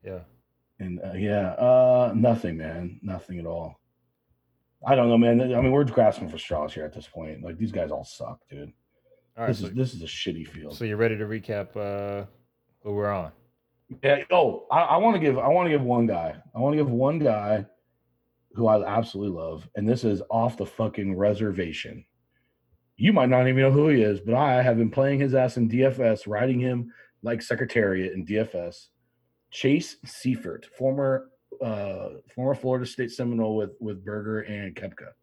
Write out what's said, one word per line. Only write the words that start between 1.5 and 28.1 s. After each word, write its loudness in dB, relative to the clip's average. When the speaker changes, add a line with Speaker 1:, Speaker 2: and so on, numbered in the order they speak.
Speaker 2:
uh, 6
nothing, 2
man. -8
Nothing -8
at -10
all. -10
I 4
don't 4
know, 6
man. 6
I 0
mean, 4
we're 4
grasping 2
for -10
straws -6
here -10
at -12
this -16
point. -14
Like, -12
these -4
guys -4
all -8
suck, -14
dude. -16
Speaker 1:
All -6
right, 0
Speaker 2:
This -2
Speaker 1:
so -6
Speaker 2:
is, -12
this -2
is -12
a -12
shitty -8
field. -16
Speaker 1:
so -8
you're -4
ready 2
to -4
recap, -8
uh, -6
who -8
we're -2
on? -6
Speaker 2:
Yeah. 2
Oh, 2
I, 4
I 4
wanna 4
give, 2
I 0
wanna 4
give 2
one 2
guy. -2
I -8
wanna 0
give 2
one 2
guy 0
who 0
I 4
absolutely -4
love, -10
and -2
this 0
is 0
off 0
the -6
fucking -4
reservation. -2
You 4
might 6
not 6
even 2
know 6
who 4
he 6
is, 2
but -2
I 4
have 4
been 2
playing 0
his 0
ass 2
in 2
D 2
F 2
S, 0
riding 0
him -4
like -4
Secretariat -2